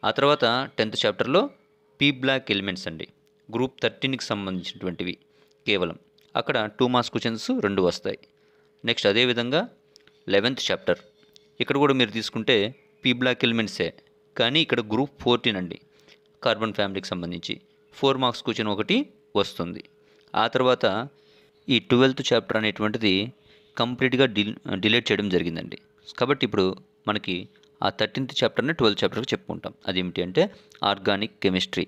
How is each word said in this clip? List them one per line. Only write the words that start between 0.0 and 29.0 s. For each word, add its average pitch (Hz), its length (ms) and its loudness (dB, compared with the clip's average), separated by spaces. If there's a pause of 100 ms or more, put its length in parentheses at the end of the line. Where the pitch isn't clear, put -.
ఆ - 100 4
తర్వాత 143 280 4 (320)
టెన్త్ 110 240 0
చాప్టర్లో 123 400 2 (580)
పీ 139 80 4 (140)
బ్లాక్ 131 340 0
ఎలిమెంట్స్ 98 340 -4
అండి, 82 180 -12 (480)
గ్రూప్ 127 280 -2
థర్టీన్కి 131 460 -2
సంబంధించినటువంటివి 92 880 -6 (520)
కేవలం. 90 300 0 (420)
అక్కడ 135 180 -2 (200)
టూ 127 160 4
మార్క్స్ 120 220 2
క్వశ్చన్స్ 113 320 -4 (180)
రెండు 98 240 2
వస్తాయి. - 300 -6 (680)
నెక్స్ట్ 117 220 0
అదేవిధంగా 120 500 0 (720)
లెవెన్త్ 117 340 2
చాప్టర్, 90 340 -2 (640)
ఇక్కడ 135 200 -2
కూడా 139 160 6
మీరు 110 180 2
తీసుకుంటే 110 400 0 (460)
పీ 127 180 2
బ్లాక్ 127 260 0
ఎలిమెంట్సే, 110 420 -2 (500)
కానీ 123 260 2
ఇక్కడ 120 160 0 (120)
గ్రూప్ 131 300 -2
ఫోర్టీన్ 120 380 2
అండి, 87 180 -8 (680)
కార్బన్ 110 320 0
ఫ్యామిలీకి 98 360 -4
సంబంధించి 87 420 -8 (440)
ఫోర్ 135 240 2
మార్క్స్ 123 220 -2
క్వశ్చన్ 107 300 -2
ఒకటి 107 220 0 (420)
వస్తుంది. - 440 -4 (600)
ఆ - 20 2 (100)
తర్వాత 127 300 2 (880)
ఈ 120 40 4 (120)
ట్వెల్త్ 131 400 6
చాప్టర్ 113 320 2
అనేటువంటిది 107 500 0 (680)
కంప్లీట్గా 127 440 2 (120)
డిల్-, 104 180 -2 (280)
డిలీట్ 113 260 2
చేయడం 104 260 2
జరిగిందండి. 85 420 -2 (420)
కాబట్టి 139 280 2
ఇప్పుడు 98 180 2 (440)
మనకి 101 260 -2 (500)
ఆ 98 40 2 (100)
థర్టీన్త్ 123 400 -4
చాప్టర్ని 123 400 0
ట్వెల్త్ 107 220 2